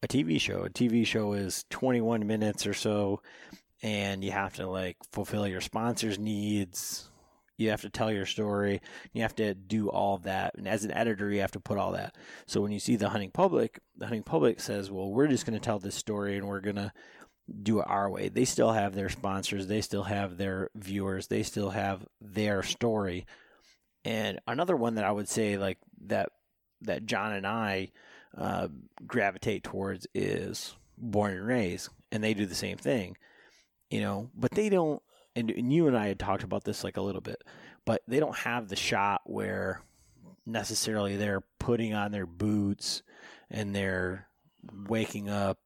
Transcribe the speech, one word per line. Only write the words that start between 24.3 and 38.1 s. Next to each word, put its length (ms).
another 300
one 180
that 100
I 60
would 180
say, 300
like, 200
that, 220
that 240
John 260
and 120
I, 460
uh, 320
gravitate 600
towards 500
is 640
Born 360
and 120
Raised, 440
and 100
they 120
do 120
the 80
same 240
thing, 380
you 100
know, 320
but 200
they 160
don't, 340
and, 160
and 220
you 140
and 100
I 120
had 100
talked 240
about 220
this, 200
like, 120
a 60
little 180
bit, 220
but 240
they 120